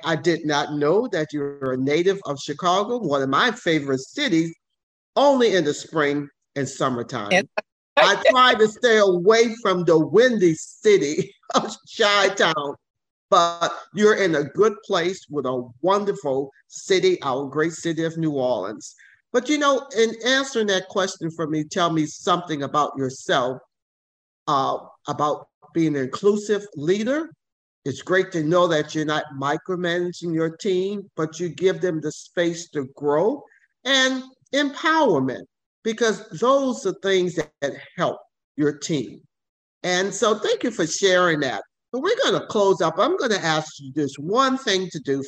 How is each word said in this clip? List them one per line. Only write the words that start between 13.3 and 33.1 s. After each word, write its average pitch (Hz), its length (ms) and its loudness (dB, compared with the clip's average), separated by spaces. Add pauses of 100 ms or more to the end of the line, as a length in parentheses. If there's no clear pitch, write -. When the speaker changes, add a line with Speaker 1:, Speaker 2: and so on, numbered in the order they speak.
Speaker 1:
you're 208 220 4
in 185 180 2
a 151 120 0
good 214 280 2 (100)
place 185 460 -2
with 143 160 -4
a 127 240 -4 (120)
wonderful 170 680 0 (180)
city, 185 540 0
our 139 240 -4
great 156 280 -2
city 165 300 -4
of 165 140 -4
New 160 140 -2
Orleans. 120 640 -4 (380)
But, 247 140 0
you 294 100 0
know, 285 300 0 (100)
in 226 160 2 (120)
answering 262 420 0
that 190 220 -2
question 190 420 -4
for 165 160 -6
me, 156 160 -4
"Tell 170 260 0
me 156 160 0
something 165 580 -4
about 143 340 -2
yourself," 131 640 -2 (840)
uh, 135 320 0 (300)
about 147 400 -4 (260)
being 160 220 0
an 135 80 -2
inclusive 202 600 0 (100)
leader. 220 560 -2 (540)
It's 139 160 -6
great 185 320 0
to 160 100 -2
know 175 240 4
that 151 260 -2
you're 156 120 -4
not 151 180 -2 (160)
micromanaging 175 920 -4
your 160 240 -2
team, 196 580 -4
but 160 240 -6
you 175 80 -6
give 170 320 -2
them 165 220 -4
the 151 100 -6
space 170 600 -6
to 143 220 -6
grow 156 480 0 (440)